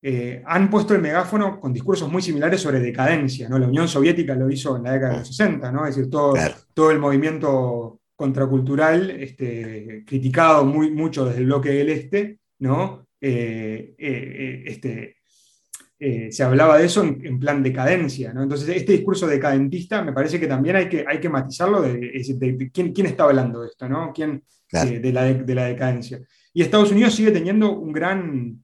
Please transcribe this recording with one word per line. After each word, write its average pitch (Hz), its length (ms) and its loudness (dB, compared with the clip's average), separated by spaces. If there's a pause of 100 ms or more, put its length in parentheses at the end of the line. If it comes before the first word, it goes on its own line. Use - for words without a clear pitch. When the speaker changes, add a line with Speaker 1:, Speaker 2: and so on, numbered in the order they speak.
Speaker 1:
eh, 127 420 -4
han 180 220 4
puesto 208 280 4
el 180 40 4
megáfono 185 600 0
con 131 120 -4
discursos 175 380 -2
muy 185 120 -2
similares 170 380 0
sobre 139 200 0
decadencia, 131 680 0
¿no? 127 80 0
La 127 120 4
Unión 151 180 2
Soviética 151 480 2
lo 131 160 0
hizo 135 260 -2
en 117 60 -6
la 123 120 -2
década 135 180 0
de 147 80 -2
los - 80 -10
sesenta, 139 420 0
¿no? 147 160 -2
Es 139 80 -4
decir, 131 160 -2
todo, 143 220 2
Speaker 2:
Claro. 147 240 0 (180)
Speaker 1:
todo 156 160 6
el 151 80 4
movimiento 139 1000 0 (160)
contracultural, 135 920 2
este, 113 960 -10
criticado 139 600 4
muy, 156 260 2
mucho 151 340 -2
desde 123 140 -2
el 127 80 2
bloque 139 220 2
del 143 200 2
Este, 202 520 -4 (180)
¿no? 147 480 -2 (180)
Eh, 113 720 -4
eh, 131 400 -8
eh, 127 300 -10
este, 120 500 -10 (840)
eh, 113 320 -4
se - 100 -4
hablaba 151 360 4
de 170 80 4
eso 180 180 2
en, 143 200 -4
en 127 140 -6
plan 143 240 -2
decadencia, 131 680 -2
¿no? 131 100 -6
Entonces, 139 280 -4
este 185 240 -2
discurso 185 340 0
decadentista 147 760 0
me 151 100 -6
parece 156 280 -2
que 160 80 -2
también 139 260 0
hay 185 140 2
que, 156 180 -2
hay 147 140 -2
que 165 80 -2
matizarlo 170 520 0
de, 123 200 0
de, 127 540 -4
de 127 180 -8
quién, 175 200 -2
quién 196 140 0
está 131 160 -2
hablando 123 400 2
de - 60 -12
esto, - 200 -12
¿no? 151 240 -4
¿Quién, 151 300 -6 (260)
Speaker 2:
Claro. 147 220 0
Speaker 1:
eh, 117 80 -4
de 123 140 0
la 127 100 0
de, 131 120 4 (100)
de 127 100 -2
la 123 120 0
decadencia? 123 540 -4 (320)
Y 175 100 2
Estados 208 280 6
Unidos 214 240 6
sigue 214 160 4
teniendo 196 480 2
un 160 140 -8
gran 156 720 -4